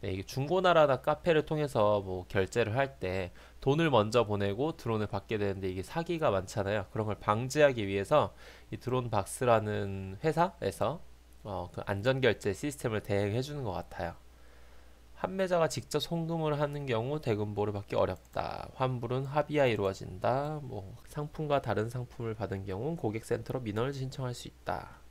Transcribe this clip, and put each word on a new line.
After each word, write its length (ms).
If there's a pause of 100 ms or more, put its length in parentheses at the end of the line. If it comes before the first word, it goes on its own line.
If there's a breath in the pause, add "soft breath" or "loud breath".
네, 120
이게 100
중고나라나 760
카페를 440
통해서 540
뭐 300
결제를 480
할 220
때 320 (300 loud breath)
돈을 280
먼저 360
보내고 520
드론을 300
받게 300
되는데 320
이게 140
사기가 480
많잖아요. 600
그런 140
걸 100
방지하기 720
위해서 480 (380 loud breath)
이 60
드론 320
박스라는 1120
회사에서, 760 (420)
어, 300
그 120
안전 360
결제 320
시스템을 500
대행해 380
주는 220
것 100
같아요. 420 (1000 soft breath)
판매자가 500
직접 320
송금을 640
하는 240
경우 340
대금 340
보류받기 420
어렵다. 800
환불은 500
합의하 400
이루어진다. 1000
뭐 320 (120)
상품과 540
다른 280
상품을 460
받은 300
경우 300
고객센터로 640
민원을 340
신청할 400
수 140
있다. 520 (120)